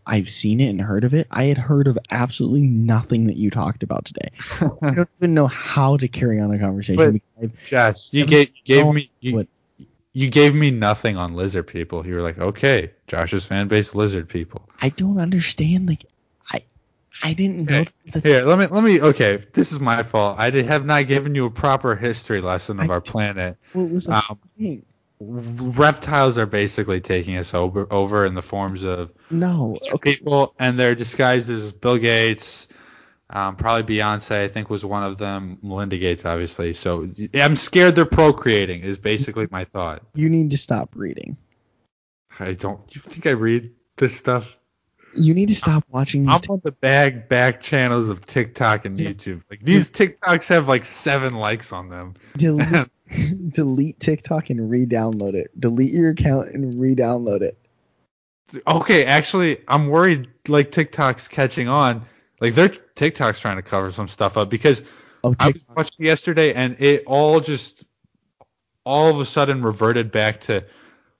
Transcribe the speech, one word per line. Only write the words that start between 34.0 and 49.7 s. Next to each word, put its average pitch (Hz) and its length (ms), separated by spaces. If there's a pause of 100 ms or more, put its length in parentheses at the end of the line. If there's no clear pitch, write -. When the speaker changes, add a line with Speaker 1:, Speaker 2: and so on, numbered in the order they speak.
Speaker 2:
I 101 60
think, 104 220
was 101 140
one 101 180
of 98 160
them. 98 420
Melinda 98 380
Gates, 87 260
obviously. 85 480
So, 87 360 (100)
y-, 104 160
I'm 143 220
scared 180 400
they're 165 80
procreating 104 800
is 98 140
basically 107 540
my 92 140
thought. 85 380 (120)
Speaker 1:
You 151 140
need 160 240
to 147 40
stop - 380
reading. - 420 (1040)
Speaker 2:
I 95 140
don't. 98 280 (140)
You 139 60
think - 260
I 151 40
read 117 420 (240)
this - 200
stuff? 120 320 (680)
Speaker 1:
You 160 180
need 196 140
to 214 60
stop 156 360
watching 139 360
these 165 180
Speaker 2:
I'm 196 80
on 190 100
the 151 100
bag, 131 560
back 123 320
channels 123 480
of 95 160
TikTok 113 600
and 98 120
Speaker 1:
Del-, 160 160
Speaker 2:
YouTube. 92 380
Like, 104 140
Speaker 1:
del-, 180 140